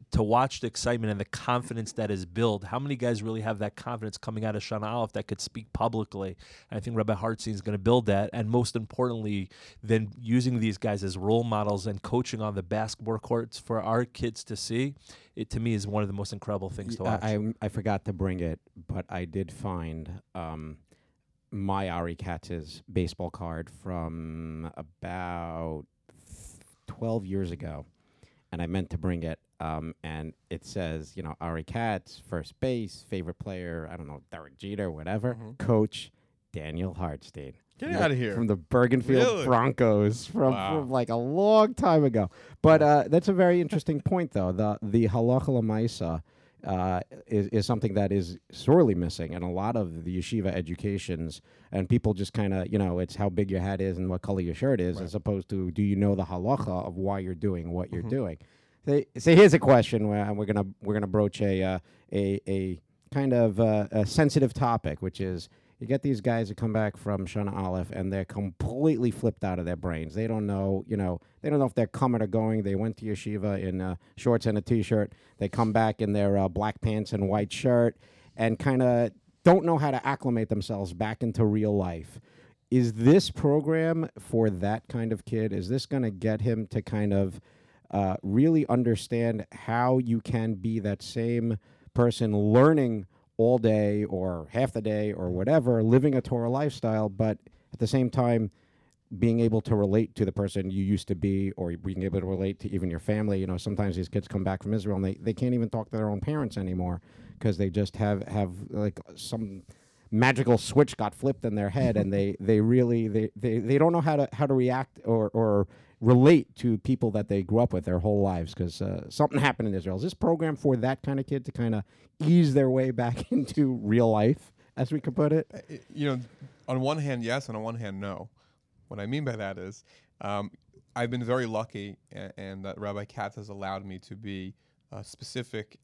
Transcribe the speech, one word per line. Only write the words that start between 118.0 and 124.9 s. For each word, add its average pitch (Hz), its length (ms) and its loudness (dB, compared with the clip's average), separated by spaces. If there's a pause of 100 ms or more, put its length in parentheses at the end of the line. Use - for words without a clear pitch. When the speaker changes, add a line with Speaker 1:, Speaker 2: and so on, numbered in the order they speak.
Speaker 2:
whole 104 220 2
lives, 90 320 -2
'cause, 87 280 -6
uh, 95 260 -6
something 147 300 0
happened 120 300 0
in 98 60 -2
Israel. 92 220 -4
Is 104 60 -6
this 160 120 -6
program 160 420 0
for 135 200 2
that 127 260 -2
kind 139 180 -4
of 123 60 -6
kid 135 200 -6
to 139 60 -12
kinda 110 320 -2 (360)
ease 156 340 6
their 135 160 6
way 131 200 2
back 120 420 -4
<laughs> - 0 -
into 151 400 0 (100)
real 113 280 4
life, 110 420 2 (240)
as 131 160 -2